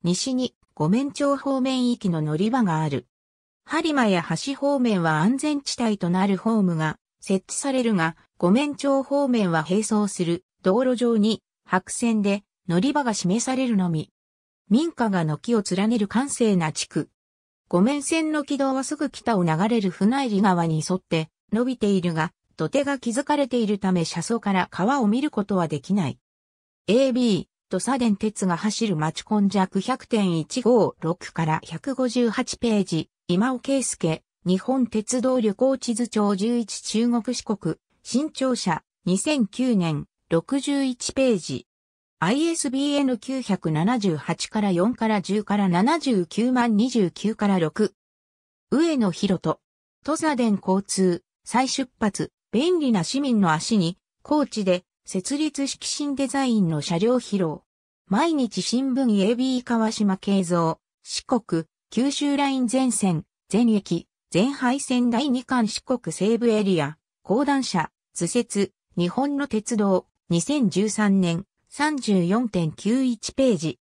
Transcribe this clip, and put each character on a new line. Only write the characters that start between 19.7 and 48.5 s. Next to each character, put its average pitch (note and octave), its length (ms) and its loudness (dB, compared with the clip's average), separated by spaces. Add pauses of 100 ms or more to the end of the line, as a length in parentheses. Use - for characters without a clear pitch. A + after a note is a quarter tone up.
る G3 120 0
船 B3+ 360 0
入 G3 140 0
川 F3 240 4
に D#3 240 0
沿 F3+ 60 0
っ F#3 40 -4
て D#3+ 300 -4 (220)
伸 A#3 140 0
び B3+ 120 -4
て G#3+ 100 0
い G3 140 2
る E3+ 120 -2
が、 D#3+ 180 -2 (240)
土 D#3 140 -4
手 C#4 140 2
が C#4 140 -2
築 A#3+ 260 -2
か D4 120 0
れ C#4+ 120 2
て B3 100 -2
い A3+ 100 2
る G3+ 100 0
た F#3+ 140 0
め E3+ 140 2
車 - 160 -6
窓 A3+ 180 -2
か G3+ 140 -2
ら F#3 180 2
川 B3+ 300 0
を G#3 60 2
見 A#3 140 2
る D4 80 -2
こ G#3 140 -2
と G3+ 120 -2
は F3 120 2
で D3+ 140 -4
き - 120 -4
な F#3+ 140 0
い。 - 100 -6 (720)
エ C4 220 4
ー A#3+ 40 0
ビ A#3 300 2
ー、 - 20 -10 (240)
土 F#3 100 -2
佐 B3 200 -2
電 A3+ 160 2
鉄 G#3 320 -2
が E3+ 100 0
走 G#3+ 300 -2
る F#3+ 80 0
町 D#3 260 -4
今 G#3+ 220 0
昔 F#3+ 380 0
百 B3+ 240 -4
点 F#3+ 340 0
一 F#3+ 240 -6
五 G#3+ 360 4
六 - 320 -6
か E3 140 -2
ら D#3 180 0
百 G3+ 300 -8
五 B3+ 140 -2
十 A#3 240 0
八 - 260 -4
ペ A3 220 0
ー F#3+ 40 2
ジ、 D#3+ 260 -4 (180)
今 G#3+ 260 0
尾 B3 60 -6
圭 C4+ 240 0
介、 - 400 -4 (220)
日 F#3 120 2
本 B3+ 300 0
鉄 A3+ 340 -2
道 B3+ 180 2
旅 G#3+ 140 2
行 C4 240 2
地 A#3+ 160 -4
図 A3+ 140 -2
帳 G#3 280 0
十 A3+ 220 0
一 A3+ 240 -6
中 A3+ 260 0
国 A#3+ 280 -2
四 - 80 -10
国、 - 320 -4 (260)
新 C#4+ 320 -2
潮 C4 220 0
社、 F3 260 -2 (240)
二 F#3 140 0
千 D4 260 0
九 B3 300 0
年、 D#3+ 320 0 (220)
六 E3 300 0
十 C#4 240 -2
一 B3+ 300 -4
ペ C4 200 2
ー G3 40 2
ジ。 - 300 -8 (520)
ア E3+ 120 0
イ D4 160 0
エ E4 80 0
ス D4 160 -4
ビ C#4+ 240 -2
ー - 20 2
エ C#4+ 60 2
ヌ B3+ 140 0
九 C4 240 -6
百 F#3 300 -2
七 F#3 280 0
十 F#3+ 180 0
八 - 300 -6
か G#3+ 140 -4
ら G3+ 100 0
四 F#3 240 0
か A3+ 120 -2
ら G#3+ 140 0
十 G#3 220 -2
か G3+ 120 -2
ら G3+ 140 2
七 A3+ 300 2
十 G#3 260 0
九 A#3+ 260 -2
万 A#3+ 240 2
二 A#3 140 2
十 G3+ 220 2
九 G#3+ 240 -4
か G#3 120 -2
ら F#3+ 120 2
六。 E3 340 0 (800)